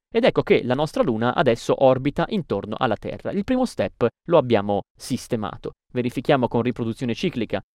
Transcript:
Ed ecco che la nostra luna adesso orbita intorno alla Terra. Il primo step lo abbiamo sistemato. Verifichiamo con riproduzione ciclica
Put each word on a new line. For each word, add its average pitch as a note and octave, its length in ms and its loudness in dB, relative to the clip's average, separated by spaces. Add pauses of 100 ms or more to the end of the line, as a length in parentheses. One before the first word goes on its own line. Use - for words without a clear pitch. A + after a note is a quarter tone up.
(140)
Ed A#3 120 2
ecco D3 160 2
che D3 240 4
la B2 100 0
nostra D#3 260 -2
luna A#2+ 320 0
adesso B2 480 2
orbita C3+ 460 2
intorno G#2+ 500 -4
alla A#2 200 0
Terra. - 340 -8
Il G3 140 -4
primo B3+ 180 0
step A2 440 -2 (200)
lo E3+ 100 4
abbiamo G#2 440 2 (120)
sistemato. - 800 -8 (220)
Verifichiamo B2 560 2
con A#2 140 0
riproduzione A#2 520 -4
ciclica A2 460 -4 (140)